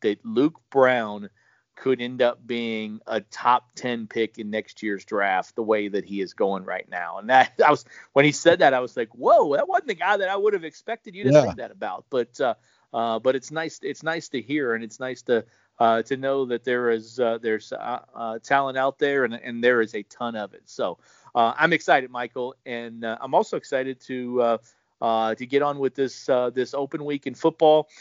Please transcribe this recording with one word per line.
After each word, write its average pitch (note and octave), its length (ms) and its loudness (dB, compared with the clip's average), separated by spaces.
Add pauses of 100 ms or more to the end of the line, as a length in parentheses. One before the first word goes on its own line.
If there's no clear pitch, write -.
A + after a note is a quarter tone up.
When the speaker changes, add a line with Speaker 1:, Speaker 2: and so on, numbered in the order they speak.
Speaker 1:
that G#2 240 -2
Luke B2+ 360 0 (100)
Brown A2+ 600 2 (460)
could C3 240 0
end B2 200 -6
up A#2+ 240 2
being A2 640 -6
a A2 140 -2
top - 560 0
ten A#2 320 -6
pick A2+ 300 -2
in G#2+ 120 -8
next - 320 -6
year's G2+ 220 -4
draft, G2 500 -2
the A#2+ 80 -4
way G#2+ 240 2
that G2 180 -4
he G2 160 -6
is F#2 140 -6
going G2 300 0
right F#2 260 -8
now. F2 280 -8
And G#2+ 120 -8
that, C3 280 6
<laughs> A#3 60 4
I D3+ 60 6
was, C#3+ 140 0 (280)
when C#3 120 4
he D3 80 4
said F3 260 4
that, D3 160 6
I B2+ 60 0
was B2+ 160 -8
like, A#2 180 -6
"Whoa, E3 400 4
that D4 140 0
wasn't F4+ 180 -2
the G#3+ 80 -6
guy F3+ 220 0
that F#3+ 120 -2
I G3 80 -2
would G3+ 180 2
have E3+ 100 -6
expected G#3+ 500 -12
you G3 100 -12
to C3+ 60 4
Speaker 2:
Yeah. D3 120 8
Speaker 1:
think G2 140 -4
that A2 140 -12
about." G#2 400 -10
But, B2 300 -2
uh, B2 140 0 (380)
uh, A#2 280 -2
but C3 160 2
it's C3 160 -10
nice, D#3+ 300 -8
it's C#3+ 200 -10
nice D#3+ 280 -6
to B2 120 -6
hear, B2+ 320 -2
and A2+ 80 -6
it's A2 160 -16
nice B2+ 240 -10
to, A#2 220 0 (340)
uh, A2+ 240 4
to C3+ 140 -4
know C3+ 300 -2
that A#2+ 180 -4
there B2 260 0
is, A2+ 300 -4
uh, A#2 200 2
there's, A2 320 -4
uh, A2+ 280 -8 (120)
uh, A#2 280 -8
talent C#3 360 0
out C3+ 220 0
there, C#3 260 2
and, A#2 100 -2
and A#2+ 280 -8
there B2 180 6
is A2 140 0
a G#2 80 -6
ton A#2 320 -10
of G2+ 200 -8
it. - 100 -20
So, F#2+ 340 -6 (360)
uh, A#2+ 220 2
I'm D#3+ 160 2
excited, C#3+ 380 2
Michael, B2 460 -8 (100)
and, A#2 380 -10
uh, A2+ 160 -4
I'm C3 140 -8
also G3 220 0
excited C3 440 -6
to, B2 420 -4
uh, A#2 160 2 (420)
uh, A2+ 360 0
to B2+ 100 -12
get C#3 160 2
on C#3+ 160 -2
with C3 160 -2
this, - 340 -4
uh, B2 220 2
this B2+ 240 -4
open C#3+ 300 -6
week C#3+ 240 -6
in B2+ 60 -8
football D#3 540 4 (120)